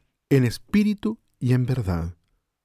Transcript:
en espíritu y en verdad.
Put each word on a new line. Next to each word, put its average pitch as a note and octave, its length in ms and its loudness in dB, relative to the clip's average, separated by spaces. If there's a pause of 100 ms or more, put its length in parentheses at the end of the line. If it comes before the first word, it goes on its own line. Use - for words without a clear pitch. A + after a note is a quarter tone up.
(300)
en C3+ 140 4
espíritu G#3 760 -2 (200)
y B2 140 0
en B2 140 2
verdad. F#2 500 -4 (480)